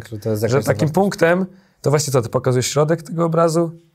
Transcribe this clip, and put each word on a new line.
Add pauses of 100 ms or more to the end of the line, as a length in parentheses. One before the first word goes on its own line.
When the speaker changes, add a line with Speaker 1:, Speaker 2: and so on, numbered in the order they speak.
Speaker 1:
tak?
Speaker 2:
że
to
jest
Speaker 1:
Że
Speaker 2:
jakaś
Speaker 1:
takim
Speaker 2:
zawartość.
Speaker 1:
punktem, (360)
to
właśnie
co,
ty
pokazujesz
środek
tego
obrazu? (240)